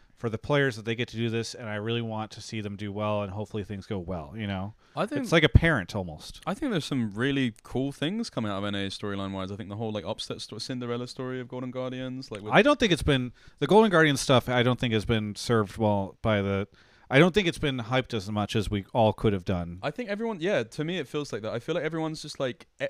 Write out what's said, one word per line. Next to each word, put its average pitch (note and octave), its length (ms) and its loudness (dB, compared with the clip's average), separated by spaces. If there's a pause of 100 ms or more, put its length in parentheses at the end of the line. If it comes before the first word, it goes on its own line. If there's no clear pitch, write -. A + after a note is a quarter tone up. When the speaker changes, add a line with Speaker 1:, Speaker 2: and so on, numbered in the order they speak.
(160)
Speaker 1:
for A#2 140 -4
the G#2+ 80 -4
players C#3 380 2
that A2 80 -12
they A2+ 120 -2
get A#2 120 -2
to - 80 -12
do A#2 140 0
this, A2+ 240 -4
and A#2 160 -10
I G#2 60 -4
really A#2 260 -2
want A2 300 -6
to G#2+ 100 -16
see A2 180 -8
them G2+ 160 -6
do G2+ 160 -6
well, G#2 300 0
and G2 100 -4
hopefully G#2 320 -6
things G2 220 -8
go G2+ 140 -4
well," E2+ 360 -8
you A2 120 -4
know? G2 260 -4 (200)
Speaker 2:
I D#3+ 120 -2
think C#4+ 160 -4
Speaker 1:
It's A3+ 100 -2
like D#3+ 120 6
a D3+ 60 6
parent, D3 460 6
almost. F2+ 500 -8
Speaker 2:
I E3+ 80 -2
think B3+ 200 -2
there's D#3 100 0
some A#2 300 -2
really B2+ 400 0 (100)
cool C3+ 300 -4
things G#3+ 360 -4
coming A2 220 -4
out F#2+ 60 -4
of G2+ 80 -4
N G2+ 100 -4
A G2 120 -4
storyline-wise. G2 600 -6
I G2+ 60 -8
think F#2+ 140 -12
the G2+ 80 -8
whole, A2 160 -6
like, G#2 100 -4
upset - 380 -8
sto-, - 160 -12
Cinderella B2 500 -6
story B2+ 320 -8
of B2 80 -10
Golden B2+ 240 -8
Guardians, B2+ 600 -8
like, G#2 100 -8
with G#2+ 100 -6
Speaker 1:
I D#3 120 8
don't D4 160 6
think G#3+ 120 4
it's D#3+ 120 0
been, B2+ 280 2 (280)
the C#3+ 80 0
Golden G#3+ 240 8
Guardians D#3 280 6
stuff, C3 300 4
I B2 120 4
don't B2 160 4
think A#2 160 0
has G#2+ 120 2
been G#2+ 300 0
served A2 420 2
well G#2 440 0
by G#2+ 200 2
the, G2 260 0 (420)
I C3 80 6
don't F3 160 8
think G3+ 140 4
it's E3 100 -4
been C#3 200 -2
hyped B2 360 -2
as G2+ 160 -4
much G#2 280 0
as G#2 120 0
we G2 140 -2 (100)
all A#2 200 6
could - 180 2
have F#2 140 -4
done. F2 360 -4
Speaker 2:
I C#3 80 -4
think A#3 200 -8
everyone, G#3 320 -4
yeah, E3 220 2
to A2+ 200 -6
me F3 140 -4
it C#3 100 -6
feels D3 240 -6
like G#2+ 120 -6
that. G#2 100 -6
I A#2+ 60 -4
feel D#3+ 160 -4
like D3+ 100 -2
everyone's D#3+ 360 -4
just, D3+ 200 -10
like, B2+ 260 -6 (140)
e-, C#3+ 80 -4